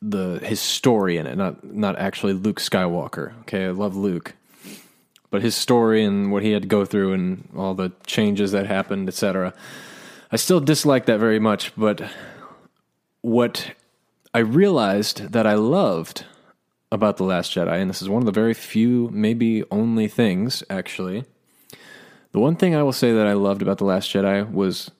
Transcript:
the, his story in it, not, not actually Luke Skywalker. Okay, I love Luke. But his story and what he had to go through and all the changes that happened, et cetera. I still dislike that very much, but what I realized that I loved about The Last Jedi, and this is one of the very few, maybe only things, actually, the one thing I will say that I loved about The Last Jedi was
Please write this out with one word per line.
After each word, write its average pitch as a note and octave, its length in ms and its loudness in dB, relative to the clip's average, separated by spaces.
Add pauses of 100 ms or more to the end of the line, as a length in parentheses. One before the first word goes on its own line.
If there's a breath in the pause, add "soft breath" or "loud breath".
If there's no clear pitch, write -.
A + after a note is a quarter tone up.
the, F#2+ 440 -4
his G#2 140 -4
story G2 580 2
in D#2 80 -4
it, B1+ 100 -8
not, F#2 280 -4
not G#2 340 -4
actually G2 360 -2
Luke F#2+ 260 -2
Skywalker. F2 840 -4
Okay, F#2+ 240 -6
I F#2 60 -2
love G2 240 -4
Luke. G2 400 -4 (960 loud breath)
But G2+ 100 -2
his A2+ 140 0
story A2+ 480 4
and G2+ 280 0
what G2+ 120 -2
he G#2+ 80 2
had G#2 120 0
to G2 40 -8
go G2+ 180 2
through F#2+ 280 0
and F#2 340 -4 (100)
all F#2+ 160 -4
the F#2 180 -4 (140)
changes G2+ 460 0
that G2 160 -2
happened, G2 400 -4
et F#2 80 -8
cetera. F#2 380 -2 (760 loud breath)
I - 40 -4
still F3+ 240 2
dislike C#3+ 460 2
that A2 140 4
very A2 200 4
much, G#2+ 380 0
but G#2 240 2 (1200 loud breath)
what A#2 500 0 (640)
I A#2 60 4
realized A2 920 2
that A2 160 4
I G#2+ 60 4
loved A2 720 0 (680 loud breath)
about G#2 260 2
The G2 60 -2
Last F2+ 300 -2
Jedi, F2 260 0
and F#2+ 100 -2
this F2+ 120 -8
is F#2+ 80 -6
one A2+ 120 0
of B2 40 2
the G#2 60 0
very A2 220 2
few, A#2+ 580 0
maybe A2 600 0
only A2 360 0
things, G#2+ 640 0
actually, F#2 560 -8 (1040 loud breath)
the G2 80 0
one D3 160 4
thing F3 200 2
I D3 60 2
will C#3 120 2
say A#2+ 200 2
that G#2+ 140 4
I G2+ 60 2
loved G2+ 280 0
about G2 160 0
The G2+ 80 0
Last F#2+ 260 0
Jedi G2+ 400 0
was F#2+ 380 -2 (100)